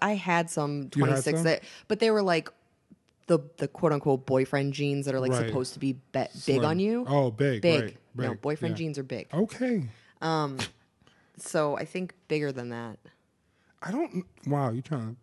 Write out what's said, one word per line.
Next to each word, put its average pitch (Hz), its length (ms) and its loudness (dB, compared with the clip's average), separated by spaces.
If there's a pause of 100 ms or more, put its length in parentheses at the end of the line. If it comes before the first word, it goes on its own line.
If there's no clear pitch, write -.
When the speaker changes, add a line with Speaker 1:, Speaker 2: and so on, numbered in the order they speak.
Speaker 1:
I 202 140 2
had 170 340 0
some 147 240 -2
Speaker 2:
You 143 80 -4
had 135 100 -10
Speaker 1:
twenty-six 143 480 2
Speaker 2:
some? 165 60 0
Speaker 1:
that, 160 180 2 (240)
but 208 120 0
they 226 120 4
were, 214 100 4
like, 170 280 2 (760)
the, 165 120 6 (180)
the 143 100 -2
quote 160 240 2
unquote 139 340 2
boyfriend 135 480 2
jeans 143 320 -2
that 135 100 0
are, 131 40 0
like, 131 120 0
Speaker 2:
Right. 120 160 2
Speaker 1:
supposed 127 260 -2
to - 60 -16
be 135 140 -2
be-, 127 60 -14 (140)
big 131 180 -2
Speaker 2:
Slim. 135 340 2
Speaker 1:
on 160 140 2
you. 226 280 0
Speaker 2:
Oh, 135 240 4
big. 120 300 0
Speaker 1:
Big. 160 200 6
Speaker 2:
Right, 104 160 -6 (180)
Speaker 1:
No, 120 140 -2
Speaker 2:
right. 113 120 -6
Speaker 1:
boyfriend 156 340 -2
Speaker 2:
Yeah. - 100 -4
Speaker 1:
jeans 143 120 -6
are 135 60 -4
big. 127 300 -8
Speaker 2:
Okay. 214 560 0 (320)
Speaker 1:
Um, 151 360 0 (800)
so 147 400 0
I - 80 -4
think 180 280 -8 (160)
bigger 151 240 0
than 123 160 -8
that. 117 280 -8 (840)
Speaker 2:
I 170 80 -6
don't, 240 340 -4 (220)
wow, 139 220 0
you're 117 120 -4
trying 120 300 -6
to 120 120 -12